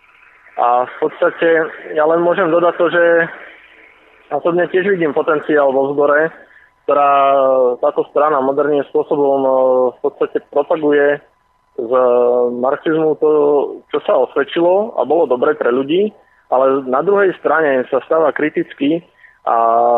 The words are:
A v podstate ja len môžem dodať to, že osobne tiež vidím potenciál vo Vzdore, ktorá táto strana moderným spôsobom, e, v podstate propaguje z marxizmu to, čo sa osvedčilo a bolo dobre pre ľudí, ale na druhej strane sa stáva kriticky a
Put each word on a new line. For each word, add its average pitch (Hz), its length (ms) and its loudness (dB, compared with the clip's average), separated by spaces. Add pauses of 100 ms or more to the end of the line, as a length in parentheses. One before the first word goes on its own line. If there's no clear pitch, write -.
(560)
A 123 120 0 (180)
v - 120 -18
podstate 165 500 -2 (420)
ja 156 140 -2
len 165 160 0
môžem 175 280 0
dodať 170 260 2
to, 175 140 0
že 170 160 0 (1300)
osobne 170 360 -2
tiež 185 200 -2
vidím 170 260 -2
potenciál 147 560 0
vo 135 200 0
Vzdore, 147 440 0 (480)
ktorá 143 300 2 (680)
táto 147 280 -2
strana 147 340 0
moderným 143 460 -2
spôsobom, 143 520 -2
e, 135 120 0 (400)
v - 100 -16
podstate 143 460 -4
propaguje 147 720 0 (560)
z 117 180 -6 (600)
marxizmu 147 640 -2
to, 156 120 2 (600)
čo 147 100 -4
sa - 160 0
osvedčilo 170 800 0
a - 100 -2
bolo 151 220 0
dobre 127 260 0
pre 139 160 -2
ľudí, 139 400 -2 (400)
ale 131 160 2 (200)
na 127 180 -2
druhej 196 340 0
strane 143 500 0
sa 131 140 -2
stáva 160 320 0
kriticky 156 680 -4 (400)
a 120 140 -2 (420)